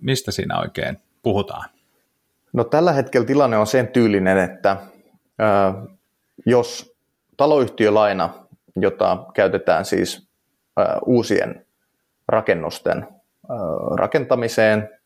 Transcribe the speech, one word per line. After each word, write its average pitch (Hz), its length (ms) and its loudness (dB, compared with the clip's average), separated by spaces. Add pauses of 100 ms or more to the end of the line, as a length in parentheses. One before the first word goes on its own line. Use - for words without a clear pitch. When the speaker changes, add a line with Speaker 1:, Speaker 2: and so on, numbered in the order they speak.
Speaker 1:
mistä 127 300 -4
siinä - 300 -4
oikein - 360 -6 (260)
puhutaan? 98 420 -2 (880)
Speaker 2:
No, 117 120 0
tällä 160 280 2
hetkellä 131 340 0
tilanne 135 300 2
on 107 100 2
sen 123 220 0
tyylinen, 98 500 2
että, 98 380 0 (640)
ö, 110 40 0 (1000)
jos - 500 0 (400)
taloyhtiölaina, 107 960 2 (460)
jota 95 580 0
käytetään 90 500 0
siis, - 440 -4 (520)
ö, - 20 4 (240)
uusien 113 600 0 (600)
rakennusten, 87 800 -2 (440)
ö, 127 40 -8 (420)
rakentamiseen 113 920 0 (180)